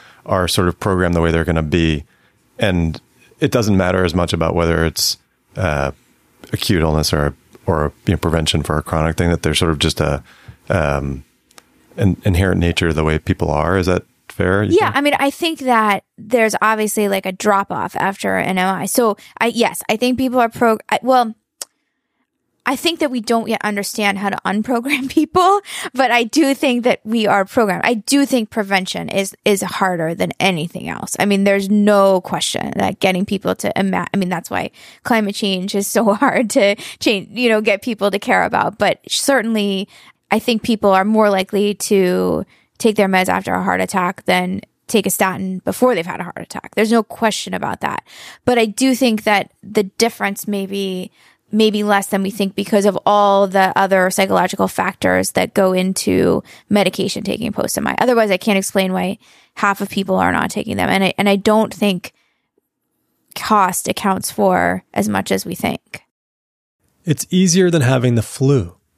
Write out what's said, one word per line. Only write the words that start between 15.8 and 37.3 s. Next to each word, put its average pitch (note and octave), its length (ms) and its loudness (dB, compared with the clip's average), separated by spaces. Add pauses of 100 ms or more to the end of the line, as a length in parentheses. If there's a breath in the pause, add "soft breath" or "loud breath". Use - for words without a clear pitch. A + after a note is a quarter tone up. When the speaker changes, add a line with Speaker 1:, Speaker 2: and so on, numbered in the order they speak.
Speaker 2:
there's A3 440 0
obviously, G#3+ 480 0
like, G3 160 -2
a F#3+ 60 -6
drop G3 400 -2
off C3+ 240 -6
after G3 420 -2
an F#3+ 200 -2
M F#3 180 -2
I. - 100 -6
So G#3+ 320 0 (220 loud breath)
I, A3+ 80 0
yes, A3 420 -2
I G#3+ 80 0
think B3 200 0
people B3+ 220 0
are A#3 100 2
pro-, A3+ 280 2 (120)
I, - 120 0
well, A#3+ 340 2 (1300)
I C4+ 60 0
think E4 240 -2
that D4 100 0
we B3 120 -4
don't A3+ 260 0
yet A3 160 -4
understand G3+ 540 -2
how G3+ 120 -2
to G3 60 -4 (100)
unprogram B3 640 -2
<laughs> - 0 -
people, F#4 520 2 (320 loud breath)
but B3+ 180 2
I A#3+ 140 2
do C#4 280 2
think B3 300 0
that A#3 220 2
we A3 200 0
are G3 200 2
programmed. G3 400 0
I B3 100 2
do C4+ 300 2
think A#3 240 0
prevention F#3+ 580 -4
is, G3 260 -4 (120)
is G3+ 160 2
harder F3 520 -2
than E3+ 260 -4
anything E3+ 500 -2
else. - 280 -10
I - 80 2
mean, G3 200 2
there's G3 240 2
no G3+ 520 6
question - 540 -6
that F#3+ 240 -2
getting F#3 260 -2
people F#3 300 -4
to - 240 -4
ima-, F#3 340 -2
I G3+ 40 -2
mean, F#3 120 -2
that's E3+ 200 -6
why - 220 -6 (320 loud breath)
climate G#3+ 300 0
change F#3+ 420 -4
is G3+ 120 -2
so A3 260 2
<laughs> - 0 -
hard A3 380 2
to G3+ 240 4 (240 loud breath)
change, G#3 320 0